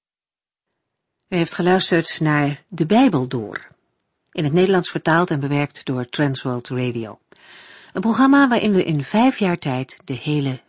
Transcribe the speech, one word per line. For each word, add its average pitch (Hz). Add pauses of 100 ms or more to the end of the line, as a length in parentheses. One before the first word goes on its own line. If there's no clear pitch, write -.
(1300)
U 185
heeft 170
geluisterd 180
naar 147
De 165
Bijbel 185
Door, 104 (640)
in 160
het 143
Nederlands 185
vertaald 165
en 147
bewerkt 143
door 127
Transworld 131
Radio. 120 (720)
Een 190
programma 262
waarin 220
we 185
in 147
vijf 240
jaar 175
tijd 131
de 139
hele 139